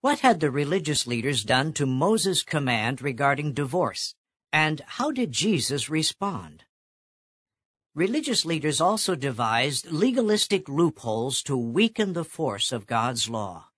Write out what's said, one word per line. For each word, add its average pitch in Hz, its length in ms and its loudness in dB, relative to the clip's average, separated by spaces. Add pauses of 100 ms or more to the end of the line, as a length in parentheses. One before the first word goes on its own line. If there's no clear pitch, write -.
What 277 200 2
had 220 200 4
the 151 100 2
religious 147 560 0
leaders 120 380 0
done 131 280 2
to 143 140 0
Moses' 175 560 2
command 127 580 0
regarding 139 540 0
divorce, 139 600 -2 (380)
and 156 340 2
how 294 240 -4
did 247 220 -2
Jesus 147 560 0
respond? 156 760 -4 (1300)
Religious 233 500 0
leaders 156 380 0
also 190 320 2
devised 123 760 0
legalistic 208 760 2
loopholes 135 760 0
to 139 120 -2
weaken 190 560 0
the 170 100 -2
force 131 480 -2
of 107 160 -6
God's 117 440 0
law. 101 480 -6